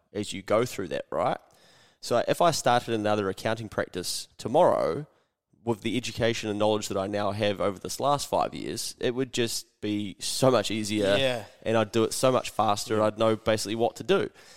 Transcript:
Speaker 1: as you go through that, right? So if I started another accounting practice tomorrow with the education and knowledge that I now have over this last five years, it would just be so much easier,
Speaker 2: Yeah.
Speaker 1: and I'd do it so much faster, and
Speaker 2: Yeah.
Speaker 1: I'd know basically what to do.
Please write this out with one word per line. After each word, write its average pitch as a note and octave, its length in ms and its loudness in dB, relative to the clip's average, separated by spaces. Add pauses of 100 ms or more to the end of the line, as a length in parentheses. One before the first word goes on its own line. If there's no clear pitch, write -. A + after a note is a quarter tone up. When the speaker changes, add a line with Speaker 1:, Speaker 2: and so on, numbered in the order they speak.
(140)
Speaker 1:
as G#2 200 -6
you F#2+ 80 -10
go G#2+ 240 2
through G2 240 -8
that, C#2 220 -6
right? G#2 260 -2 (640)
So A#2+ 260 0
if - 140 0
I E3+ 100 6
started B2 440 0
another G#2 340 0
accounting A2+ 400 -4
practice - 680 -6
tomorrow A#2 680 2 (600)
with A#2 160 -2
the A2+ 160 -2
education A2+ 520 -2
and G#2 80 -2
knowledge G#2+ 300 2
that G2 100 -4
I F#2+ 100 -2
now G2+ 240 -2
have G#2 300 -2
over F#2+ 160 -2
this - 220 -10
last C#3 300 0
five D#2+ 260 0
years, C2+ 440 -8
it B2+ 140 -2
would B2+ 200 -4
just - 340 -2 (140)
be G#2 380 -4
so - 300 2
much G#2+ 220 4
easier, G2+ 460 2
Speaker 2:
Yeah. B2+ 260 0 (180)
Speaker 1:
and A2+ 160 2
I'd G#2+ 140 2
do A2+ 140 4
it - 80 -2
so C3 180 2
much - 180 0
faster, G#2+ 460 0
and G#2+ 60 4
Speaker 2:
Yeah. G#2+ 60 4
Speaker 1:
I'd G#2 120 -2
know A2 160 4
basically G#2+ 400 0
what A2+ 220 0
to - 60 -12
do. F#3+ 260 0 (280)